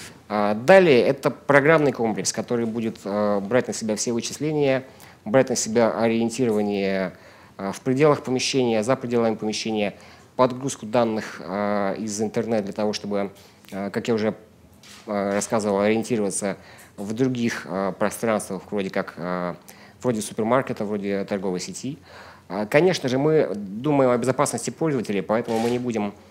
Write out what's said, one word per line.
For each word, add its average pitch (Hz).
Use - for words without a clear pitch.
А, 104
далее 139
это 135
программный 143
комплекс, 107
который 117
будет, 113
а, 104
брать 117
на 104
себя 107
все 120
вычисления, 135
брать 131
на 123
себя 117
ориентирование, 104
а, 98
в -
пределах 143
помещения, 123
за 127
пределами 120
помещения, 107
подгрузку 127
данных, 110
а, 101
из 104
интернета 110
для 98
того, 107
чтобы, 101
а, 101
как 107
я 120
уже, 214
а, 101
рассказывал, 101
ориентироваться 104
в 101
других, 120
а, 95
пространствах, 101
вроде 98
как, 95
а, 90
вроде 110
супермаркета, 117
вроде 101
торговой 95
сети. 120
А, 101
конечно 156
же, 123
мы 151
думаем 123
о 123
безопасности 127
пользователей, 117
поэтому 113
мы 117
не 123
будем, 113